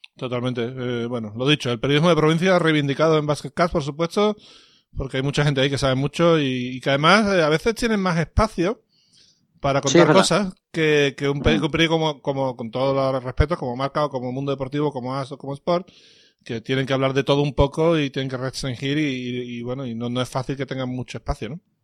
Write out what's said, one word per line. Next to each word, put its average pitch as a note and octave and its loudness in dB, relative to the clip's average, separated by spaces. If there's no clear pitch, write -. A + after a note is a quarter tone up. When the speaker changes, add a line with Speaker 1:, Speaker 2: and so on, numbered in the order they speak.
Speaker 1:
Totalmente, B2 -4
eh, B2 -4
bueno, A#2 -6
lo B2+ 0
dicho, C#3+ 2
el A#2+ -2
periodismo D3+ 4
de E3 6
provincia E3 4
reivindicado D#3 2
en D3+ 0
Basketcast, D3+ -2
por E3+ 0
supuesto, E3+ -2
porque C3 -6
hay C3 -2
mucha C#3+ 0
gente C#3+ 2
ahí C#3 2
que C3+ -2
sabe C3 0
mucho D#3+ 2
y, B2+ -2
y B2 -10
que C#3+ -2
además, F#3 4
eh, F3+ 4
a D3+ 4
veces F#3+ 0
tienen A3 0
más F3+ 0
espacio G3+ 0
para C#3 0
Speaker 2:
Sí, C#3 -2
Speaker 1:
contar C#3 6
Speaker 2:
es E3 8
verdad. D#3+ 6
Speaker 1:
cosas F#3 0
que, D3+ 2
que C#3 -2
un C#3+ -2
pe-, D3+ 2
Speaker 2:
Mm. D3+ 0
Speaker 1:
que D#3 -2
un D3 -2
periódico D#3+ 2
como, D#3 0
como, C3+ -2
con A2+ -10
todos C3+ 0
los C3+ 0
respetos, C#3+ 0
como B2 -6
Marca C#3 -2
o C#3+ -2
como B2+ -6
Mundo C#3 -4
Deportivo, C#3 -2
como B2+ -6
As C3+ -6
o C3+ -14
como C#3 -10
Sport, F3 -2
que A#2 -6
tienen C3 -2
que C3+ -2
hablar C3+ 0
de C#3 2
todo C#3+ 2
un C#3+ 0
poco D#3+ 2
y C#3+ -2
tienen C3+ -6
que C3 -6
restringir C3 -4
y, D#3 0
y, B2 -6
y, A#2+ -10
bueno, B2+ -8
y A#2 -8
no, A#2+ -6
no B2 -2
es B2 -2
fácil C3+ -6
que C3+ -6
tengan C3 -6
mucho B2 -8
espacio, - -8
¿no? D#3+ -12